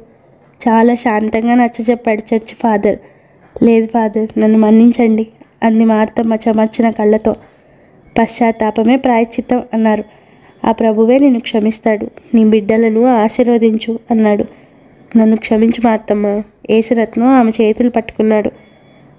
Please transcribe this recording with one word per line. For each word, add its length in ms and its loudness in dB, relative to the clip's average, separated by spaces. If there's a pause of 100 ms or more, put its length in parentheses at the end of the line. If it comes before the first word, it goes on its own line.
(680)
చాలా 260 4
శాంతంగా 600 -2
నచ్చ 360 0
చెప్పాడు 440 -4
చర్చ్ 200 -6
ఫాదర్. 440 -2 (640)
"లేదు 240 2
father, 540 -4
నన్ను 180 2
మన్నించండి," 680 2 (360)
అంది 220 2
మార్తమ్మ 500 0
చెమర్చిన 560 -2
కళ్ళతో. 440 0 (840)
"పశ్చాత్తాపమే 800 0
ప్రాయశ్చిత్తం," 680 -2 (120)
అన్నారు. 300 -2 (600)
"ఆ 80 2
ప్రభువే 460 2
నిన్ను 220 2
క్షమిస్తాడు. 680 -2 (280)
నీ 100 4
బిడ్డలను 600 2
ఆశీర్వదించు," 960 0 (120)
అన్నాడు. 340 0 (720)
"నన్ను 200 4
క్షమించు 480 0
మార్తమ్మ." 580 -2 (280)
యేసురత్నం 560 0
ఆమె 240 4
చేతులు 400 0
పట్టుకున్నాడు. 600 -2 (680)